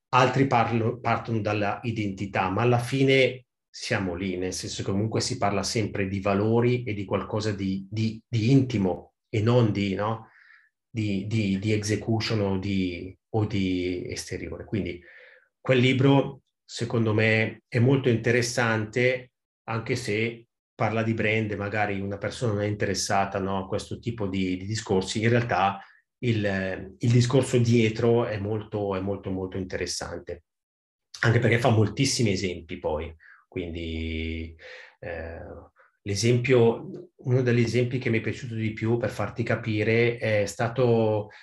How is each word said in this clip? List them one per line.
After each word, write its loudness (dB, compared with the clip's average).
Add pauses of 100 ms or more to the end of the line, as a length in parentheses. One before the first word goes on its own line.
(100)
altri 4
parlo-, 2
partono -2
dalla -2
identità, -2
ma 0
alla 4
fine 2 (300)
siamo -2
lì, -4
nel -4
senso -8
che -4
comunque -2
si -4
parla 0
sempre -2
di -4
valori 2
e -6
di -6
qualcosa -4
di, -4
di, -2
di 0
intimo 2 (120)
e -2
non 4
di, 0
no? -4 (580)
di, -2
di, 0
di 0
execution 0
o 0
di, -2 (200)
o 2
di -2
esteriore. -10
Quindi -4 (640)
quel 2
libro, 4 (200)
secondo -2
me, 2
è -2
molto 4
interessante, 2 (320)
anche -4
se -4 (280)
parla 0
di 0
brand, 0
magari -2
una -6
persona -4
non -2
è 0
interessata, -2
no, -2
a -6
questo -6
tipo -4
di, -2
di -10
discorsi, -2
in 2
realtà 2 (400)
il, -2
il 2
discorso 4
dietro 4
è -4
molto, -4
è -4
molto, -6
molto -6
interessante, -8 (760)
anche 4
perché 4
fa 2
moltissimi 2
esempi -4
poi. -4 (420)
Quindi, -6 (440)
eh, -12 (640)
l'esempio, 2
uno 0
degli 2
esempi 0
che -2
mi 0
è 0
piaciuto -8
di -4
più, 0
per -2
farti -6
capire, 0
è 0
stato, 2 (120)